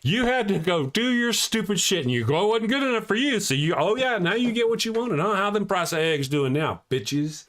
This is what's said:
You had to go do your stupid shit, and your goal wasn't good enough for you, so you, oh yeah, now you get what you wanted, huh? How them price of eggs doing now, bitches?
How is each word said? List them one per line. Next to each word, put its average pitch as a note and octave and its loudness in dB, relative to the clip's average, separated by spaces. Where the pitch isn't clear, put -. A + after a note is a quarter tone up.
You A3+ 0
had B3 0
to F#3+ 2
go D#3+ 0
do A3+ 0
your A#3+ 0
stupid G#3 -2
shit, E3+ 0
and B2 0
your A#2+ 0
goal D#3+ 2
wasn't A3+ 0
good C4+ 2
enough A#3 0
for G3+ 0
you, B3+ 0
so G3 -2
you, D3+ 0
oh E3+ 2
yeah, B3+ 0
now F3+ 0
you A#3+ 0
get A3+ 0
what A3+ 0
you A3+ -4
wanted, A3+ -2
huh? G3+ 0
How G3 0
them G#3 0
price F3+ 0
of D#3+ -2
eggs D#3 0
doing C#3 0
now, C#3 -2
bitches? C#3+ -2